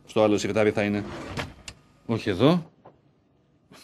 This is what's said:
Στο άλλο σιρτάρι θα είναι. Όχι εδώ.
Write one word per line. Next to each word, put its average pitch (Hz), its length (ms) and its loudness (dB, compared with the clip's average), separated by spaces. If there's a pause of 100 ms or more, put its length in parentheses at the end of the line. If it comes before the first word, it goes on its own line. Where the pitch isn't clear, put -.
Στο - 180 2
άλλο 104 140 4
σιρτάρι 104 340 2
θα 104 120 -2
είναι. 104 200 -2 (1000)
Όχι 113 240 -4
εδώ. 139 420 0 (1120)